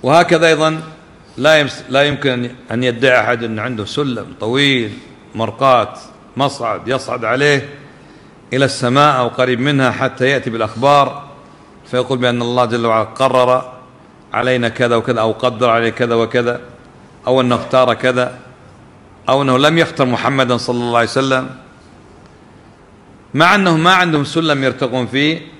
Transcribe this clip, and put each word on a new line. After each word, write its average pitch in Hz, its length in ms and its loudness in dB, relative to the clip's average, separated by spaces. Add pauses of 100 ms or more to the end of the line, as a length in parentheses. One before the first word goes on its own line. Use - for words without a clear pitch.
وهكذا 165 440 4
أيضًا 156 340 2 (560)
لا 151 260 4
يمس-، - 260 -6
لا 139 140 2
يمكن 127 480 -2 (200)
أن 120 120 -2
يدعي 123 360 4
أحد 117 240 0
أن 110 160 -6
عنده 110 260 -6
سلم 123 400 -6 (140)
طويل، 123 540 -2 (420)
مرقاة، 113 580 0 (440)
مصعد 113 500 -4
يصعد 123 380 -6
عليه 135 440 0 (840)
إلى 135 120 2
السماء 135 540 2
أو 120 80 0
قريب 123 320 -2
منها 135 320 0
حتى 127 380 -2
يأتي 131 200 -2
بالأخبار 117 720 0 (680)
فيقول 127 260 -2
بأن 120 240 0
الله 123 240 0
جل 117 200 -2
وعلا 110 180 2
قرر 127 680 0 (640)
علينا 120 360 0
كذا 120 260 0
وكذا، 117 260 0
أو 110 100 2
قدر 120 380 0
علينا 117 200 2
كذا 117 260 -2
وكذا، 120 460 0 (680)
أو 127 140 2
أنه 123 140 0
اختار 123 380 2
كذا، 127 440 -2 (920)
أو 135 120 2
أنه 131 160 2
لم 156 200 4
يختر 147 280 0
محمداً 123 520 0
صلى 123 200 -4
الله 120 200 -2
عليه 117 120 2
وسلم، 135 400 -2 (1800)
مع 170 220 4
أنهم 170 280 2
ما 185 100 4
عندهم 165 300 2
سلم 147 400 -2
يرتقون 127 440 -2
فيه. 147 340 -2 (180)